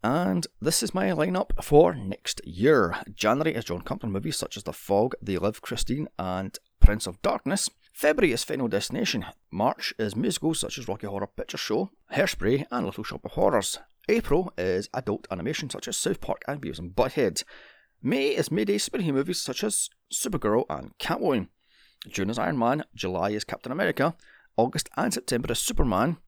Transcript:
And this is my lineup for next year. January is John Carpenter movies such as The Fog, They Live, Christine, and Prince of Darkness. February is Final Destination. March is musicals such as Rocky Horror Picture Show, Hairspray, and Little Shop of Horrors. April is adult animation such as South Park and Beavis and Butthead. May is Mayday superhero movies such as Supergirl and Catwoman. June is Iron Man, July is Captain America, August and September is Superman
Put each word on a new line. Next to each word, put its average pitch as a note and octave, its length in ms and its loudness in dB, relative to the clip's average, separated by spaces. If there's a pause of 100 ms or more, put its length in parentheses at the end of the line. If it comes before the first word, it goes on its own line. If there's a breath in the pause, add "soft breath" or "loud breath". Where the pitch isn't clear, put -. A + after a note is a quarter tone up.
And F3 440 0 (140)
this D3 220 2
is A3 120 -4
my F#3+ 160 2
lineup F3+ 520 0
for D#3+ 320 8
next G2+ 500 -8
year. F#2+ 520 4 (180)
January C#3 400 2
is A2+ 120 -4
John F2 160 -4
Carpenter A2+ 300 -4
movies F#2+ 260 -2
such - 180 -6
as F#2+ 80 -12
The D#2+ 80 -6
Fog, G#2 500 2
They G2 140 -2
Live, G2 240 -2
Christine, C3 480 -2 (100)
and F#2 400 -4 (220)
Prince G#2+ 260 10
of F2+ 140 -8
Darkness. - 480 0 (240)
February C4+ 400 4
is A#2 100 0
Final C3 240 -2
Destination. G#2+ 600 -2 (240)
March - 480 -2
is G2+ 180 -2
musicals D#3+ 420 0
such - 200 -4
as A#2+ 100 -10
Rocky G#2 180 -6
Horror G2 200 -4
Picture - 320 -10
Show, D#3 320 -2 (240)
Hairspray, C#3 560 0
and A#2+ 160 -2
Little G2+ 180 -8
Shop - 220 -12
of - 60 -10
Horrors. - 460 2 (300)
April F#3 480 2
is F#2 380 0
adult - 360 -6
animation G#2+ 380 -4
such - 180 -10
as A3 120 -6
South - 240 -2
Park - 260 -4
and C#3+ 140 -6
Beavis - 160 -8
and F2+ 180 -8
Butthead. B2 480 2 (580 loud breath)
May D3 260 0
is - 220 0
Mayday G3+ 280 0
superhero F#3 340 -2
movies D3 300 -2
such - 200 -6
as - 280 -2 (200)
Supergirl B2 600 0
and C#2+ 260 -8
Catwoman. - 520 0 (600 soft breath)
June G2 220 -2
is A#2+ 80 -4
Iron D#3+ 200 0
Man, B2+ 260 2 (100)
July F#2 380 -2
is G#2 120 -4
Captain - 260 -8
America, D#3+ 460 0 (400 soft breath)
August - 400 0
and D#3+ 160 0
September A#2+ 400 -2
is A2 60 -2
Superman A#2+ 580 2 (120)